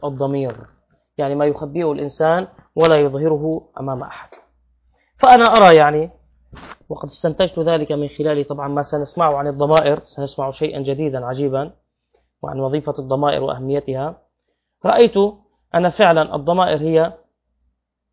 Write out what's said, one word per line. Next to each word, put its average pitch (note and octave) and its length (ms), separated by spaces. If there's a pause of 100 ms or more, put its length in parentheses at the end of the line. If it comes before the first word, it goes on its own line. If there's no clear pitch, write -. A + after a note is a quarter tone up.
الضمير، C#3 640 (500)
يعني C#3+ 180
ما D3 100
يخبئه D3 460
الإنسان D#3 560 (280)
ولا D#3+ 200
يظهره D3+ 760 (100)
أمام C3+ 240
أحد. - 260 (880)
فأنا B3 260
أرى G#3+ 320
يعني، D3+ 360 (800)
وقد D3 180
استنتجت E3 520
ذلك D#3+ 320
من D3 160
خلال D3 400
طبعًا C#3 200
ما C#3+ 140
سنسمعه D3 540
عن C#3+ 120
الضمائر، D3 560
سنسمع C3+ 480
شيئاً C#3+ 300
جديداً C3+ 440
عجيباً C3+ 460 (720)
وعن C#3 180
وظيفة C#3+ 400
الضمائر C#3 440
وأهميتها، C#3 800 (640)
رأيت A3 320 (580)
أن F3 140
فعلًا E3 460
الضمائر E3 460
هي D#3+ 320 (1000)